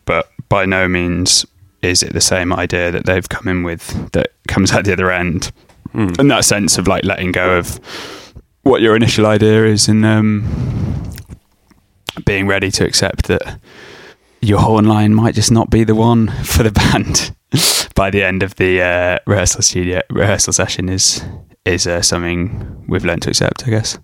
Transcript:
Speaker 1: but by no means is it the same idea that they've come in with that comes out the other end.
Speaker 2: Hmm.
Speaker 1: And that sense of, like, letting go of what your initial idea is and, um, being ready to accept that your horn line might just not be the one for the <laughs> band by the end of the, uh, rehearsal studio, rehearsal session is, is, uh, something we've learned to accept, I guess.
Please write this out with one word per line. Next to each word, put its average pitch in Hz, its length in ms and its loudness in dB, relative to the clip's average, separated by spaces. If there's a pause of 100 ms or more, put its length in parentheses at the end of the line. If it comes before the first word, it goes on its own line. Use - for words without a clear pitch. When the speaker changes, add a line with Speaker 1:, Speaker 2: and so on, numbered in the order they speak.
Speaker 1:
but 82 260 -2 (180)
by 98 160 2
no 92 220 2
means 87 580 0 (360)
is 90 200 0
it - 120 -6
the 85 80 -2
same 90 320 0
idea 90 380 -2
that - 140 -6
they've 92 220 0
come - 220 -10
in 90 140 -2
with 82 500 -8
that - 180 0 (160)
comes 95 240 2
out 104 140 0
the 98 80 2
other 92 180 0
end. 90 400 -4 (400)
Speaker 2:
Hmm. 101 260 -2
Speaker 1:
And 139 140 4
that 110 140 2
sense 104 320 0
of, 92 100 0
like, 95 160 0
letting 92 300 -2
go 92 240 2
of - 200 -4 (840)
what 127 200 4
your 110 140 4
initial 113 300 2
idea 107 400 4
is 107 240 2
and, 110 160 4
um, 107 400 2 (1800)
being 98 220 0
ready 95 240 0
to - 140 0
accept - 420 -2
that - 320 -2 (840)
your 104 180 2
horn 110 260 4
line 107 280 4
might 110 220 2
just 110 160 0
not 113 180 2
be 113 140 4
the 110 120 2
one 113 320 4 (160)
for - 200 0
the 110 80 2
<laughs> - 0 -
band - 640 -2 (600)
by 98 140 2
the 98 140 2
end 92 200 0
of 95 120 -6
the, 92 260 2
uh, 90 460 0
rehearsal 95 340 0
studio, 90 480 -2
rehearsal 92 440 0
session 92 340 -2
is, - 340 -2 (440)
is, 90 200 0
uh, 87 160 -2
something 87 840 -4
we've - 160 -2
learned 87 200 -2
to - 60 -4
accept, - 380 -2
I 117 40 -2
guess. 110 320 -4